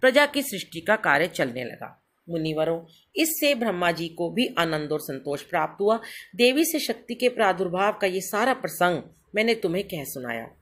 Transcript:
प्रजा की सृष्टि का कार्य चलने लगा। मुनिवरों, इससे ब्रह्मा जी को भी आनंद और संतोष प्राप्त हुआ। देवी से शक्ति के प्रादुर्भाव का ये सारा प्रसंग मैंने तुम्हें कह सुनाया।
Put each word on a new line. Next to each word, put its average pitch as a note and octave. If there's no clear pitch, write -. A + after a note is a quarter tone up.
प्रजा C4
की C#4+
सृष्टि F3+
का G#3
कार्य D#3+
चलने B2+
लगा। -
मुनिवरों, D#3+
इससे D4+
ब्रह्मा F3+
जी E3
को E3+
भी G#3+
आनंद D#3
और D3+
संतोष C#3+
प्राप्त D#3+
हुआ। G#3+
देवी C4
से D#4+
शक्ति -
के B3
प्रादुर्भाव F#3+
का -
ये F#3
सारा A3+
प्रसंग F3
मैंने A3
तुम्हें F#3+
कह D3
सुनाया। A#2+